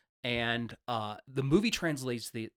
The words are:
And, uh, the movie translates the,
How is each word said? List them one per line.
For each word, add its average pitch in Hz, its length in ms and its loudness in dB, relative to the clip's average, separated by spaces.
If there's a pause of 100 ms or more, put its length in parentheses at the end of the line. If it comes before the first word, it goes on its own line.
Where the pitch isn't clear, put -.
(260)
And, 117 500 0 (120)
uh, 107 300 -2 (100)
the 131 160 0
movie 196 280 6
translates 131 600 -2
the, 113 260 -6